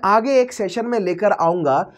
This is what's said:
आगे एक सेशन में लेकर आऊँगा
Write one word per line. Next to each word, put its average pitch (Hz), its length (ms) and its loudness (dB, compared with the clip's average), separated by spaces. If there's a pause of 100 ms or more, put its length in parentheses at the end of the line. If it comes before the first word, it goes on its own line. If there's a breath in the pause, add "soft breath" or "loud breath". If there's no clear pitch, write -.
आगे 226 380 2
एक 247 120 -2
सेशन 220 320 -6
में 240 140 -2
लेकर 185 320 0
आऊँगा 170 680 0